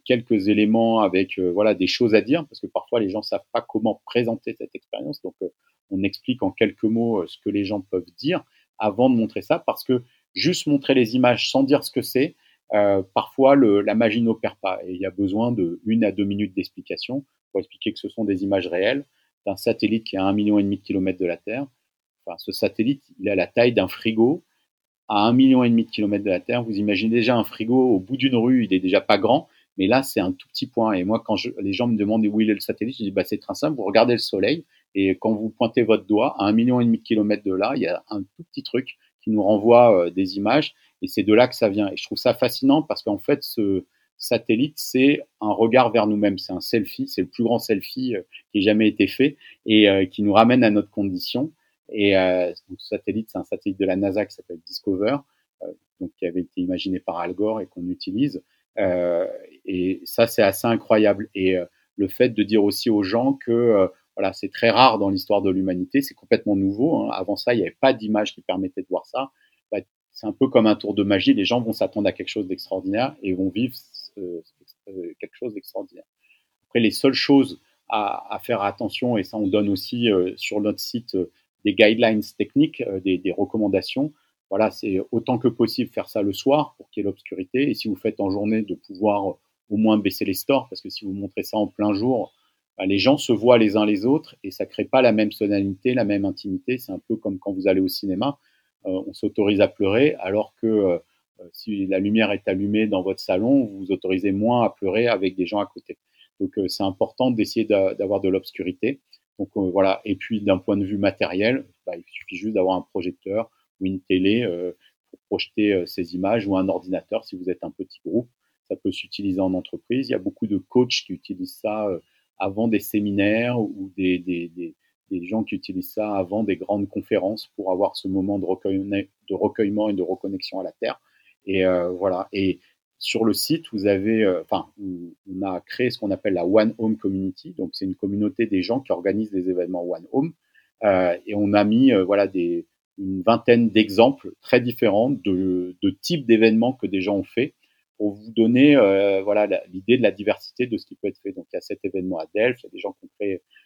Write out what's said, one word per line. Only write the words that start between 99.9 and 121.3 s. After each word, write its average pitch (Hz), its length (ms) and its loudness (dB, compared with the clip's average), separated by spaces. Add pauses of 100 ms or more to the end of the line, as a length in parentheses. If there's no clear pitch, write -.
alors 101 460 -4
que, 117 60 -2
euh, 101 300 2 (420)
euh, 92 140 -20
si 101 320 -6
la 95 140 -2
lumière 104 320 0
est 98 160 -4
allumée 101 400 0
dans 95 160 -2
votre 95 180 -6
salon, 117 420 0
vous 101 160 -8
vous 95 120 -6
autorisez 95 420 -2
moins 117 300 0
à 110 60 2
pleurer 104 380 -2
avec 95 300 -2
des 92 80 0
gens 104 140 -4
à 101 60 -2
côté. - 320 -18 (440)
Donc, 95 160 -6
euh, 98 100 -2
c'est - 160 -6
important 107 480 -2
d'essayer 113 340 -2
d'a-, 98 280 0
d'avoir 98 260 -2
de 95 80 -2
l'obscurité. 92 720 -4 (400)
Donc, 98 160 -8
euh, 95 160 -2
voilà. 95 320 0
Et 101 120 -4
puis, 107 260 -6
d'un 104 160 0
point 101 200 -2
de 101 80 -2
vue 101 120 -4
matériel, 101 680 -2 (200)
bah, 107 100 -8
il 85 160 -16
suffit - 240 -16
juste 104 180 -6
d'avoir 92 220 2
un 90 60 -4
projecteur 95 680 -6 (300)
ou 95 60 -6
une 95 160 -6
télé, 95 420 2
euh, 87 300 -6 (380)
pour - 80 -20 (100)
projeter, 104 440 0
euh, 90 120 0
ces 85 300 -8
images, 98 320 -2
ou 98 100 0
un 95 120 0
ordinateur 90 540 -4
si - 120 -16
vous 90 140 -8
êtes 87 140 -6
un - 80 -10
petit - 340 -14
groupe. 120 240 -4 (380)
Ça 95 80 -6
peut 98 160 -6
s'utiliser 95 500 -6
en 92 120 0
entreprise. 117 560 -6
Il - 40 -2
y - 20 -2
a - 40 -2
beaucoup 101 280 -6
de 98 100 -2
coachs - 480 0
qui - 80 -10
utilisent 92 480 -12